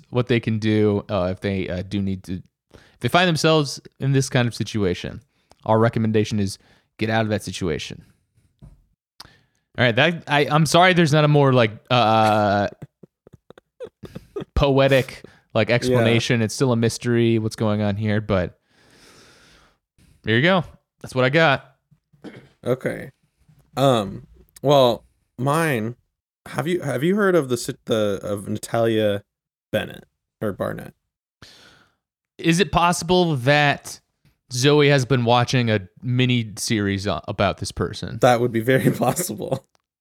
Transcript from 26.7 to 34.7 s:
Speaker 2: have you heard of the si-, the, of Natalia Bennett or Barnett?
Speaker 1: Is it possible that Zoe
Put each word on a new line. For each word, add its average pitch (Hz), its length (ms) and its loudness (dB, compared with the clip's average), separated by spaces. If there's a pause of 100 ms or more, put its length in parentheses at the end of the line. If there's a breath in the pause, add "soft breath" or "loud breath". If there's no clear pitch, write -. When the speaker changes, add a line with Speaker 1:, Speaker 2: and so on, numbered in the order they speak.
Speaker 2:
have 127 220 -6
you 180 120 0
heard 196 200 0
of 143 140 0
the 120 80 -2
si-, - 180 -8 (100)
the, 107 360 -2
of 98 260 -8
Natalia 107 760 -2 (480)
Bennett - 340 -6 (360)
or 107 120 -4
Barnett? - 400 -10 (1400 soft breath)
Speaker 1:
Is 165 220 0
it 185 120 0
possible 175 640 2
that 143 640 0 (540)
Zoe 143 360 4